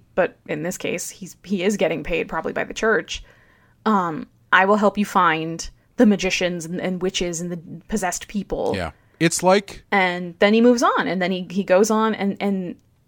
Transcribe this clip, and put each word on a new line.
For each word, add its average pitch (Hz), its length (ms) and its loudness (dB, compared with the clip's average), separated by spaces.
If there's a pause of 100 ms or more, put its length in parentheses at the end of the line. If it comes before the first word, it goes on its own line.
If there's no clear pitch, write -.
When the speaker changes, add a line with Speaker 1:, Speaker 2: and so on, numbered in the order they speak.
(140)
Speaker 1:
but 165 220 0 (100)
in 156 160 -6
this 180 160 -6
case, - 320 -6
he's, - 320 -16
he 180 220 -2
is 202 120 2
getting 165 280 0
paid 175 240 -4
probably - 240 -4
by - 120 -4
the - 100 -12
church, 214 500 -2 (640)
um, 180 420 0 (240)
"I 185 120 6
will 208 120 4
help 202 200 2
you 202 80 0
find 165 640 0 (280)
the 240 100 6
magicians 180 600 0
and, 175 140 -8
and 180 220 -4
witches 175 380 -4
and 175 100 -6
the 175 60 -6 (320)
possessed 196 400 -4
people." - 480 -4
Speaker 2:
Yeah. 85 160 -4 (280)
It's 165 220 0
like 190 480 2
Speaker 1:
And 180 480 -2
then 208 160 4
he 226 60 6
moves 240 200 6
on, 403 280 2
and 175 120 -2
then 180 120 0
he, 185 180 -6
he 185 140 -2
goes 190 260 4
on, 220 240 2
and, 196 240 -2
and 190 380 -4 (320)